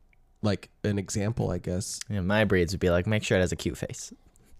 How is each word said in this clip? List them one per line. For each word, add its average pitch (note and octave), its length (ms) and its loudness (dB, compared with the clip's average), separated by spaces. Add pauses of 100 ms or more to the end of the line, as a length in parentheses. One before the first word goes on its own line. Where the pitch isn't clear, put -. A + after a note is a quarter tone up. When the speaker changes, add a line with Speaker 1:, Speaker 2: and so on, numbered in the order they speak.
(400)
Speaker 1:
like, G2+ 300 -2 (140)
an G2+ 160 0
example, G#2 500 -2
I F2+ 80 -2
guess. - 400 -4 (100)
Speaker 2:
Yeah, G#2 120 -4
my G#2 240 4
breeds F#2 280 2
would F2+ 80 -2
be F2+ 100 4
like, F2+ 180 2
make G#2+ 160 0
sure G#2 120 2
it F#2 40 6
has F2+ 100 2
a - 60 -4
cute - 200 -4
face. - 360 -10 (480)